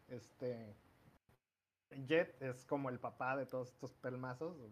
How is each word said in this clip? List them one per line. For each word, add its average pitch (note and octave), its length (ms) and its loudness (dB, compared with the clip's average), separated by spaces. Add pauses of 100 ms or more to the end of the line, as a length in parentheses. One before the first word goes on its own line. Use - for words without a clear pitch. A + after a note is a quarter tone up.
Este, A#2 680 -4 (1300)
Jet D#3+ 340 6
es B2+ 240 -2
como C#3 240 2
el B2 100 -2
papá B2+ 380 0
de C3 80 0
todos B2+ 260 -2
estos - 220 -8
pelmazos. B2+ 640 -4 (140)